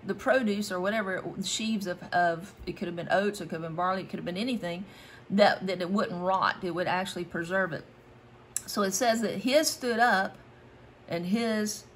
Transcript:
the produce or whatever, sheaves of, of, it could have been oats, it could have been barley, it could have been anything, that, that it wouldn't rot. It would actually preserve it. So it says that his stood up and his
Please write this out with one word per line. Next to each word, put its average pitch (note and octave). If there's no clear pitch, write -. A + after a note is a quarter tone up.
the F#3+
produce G#3
or F#3
whatever, F#3+
sheaves A3
of, F3+
of, F3
it F3+
could F#3
have E3+
been E3
oats, G3+
it E3
could D#3+
have -
been E3
barley, F#3
it -
could F3+
have D#3+
been F3
anything, G3+
that, G3
that F#3
it F3
wouldn't F#3+
rot. F3+
It E3+
would F3
actually F3+
preserve E3+
it. -
So -
it G3
says A#3
that G3+
his D4
stood A#3
up G#3
and F3
his G#3+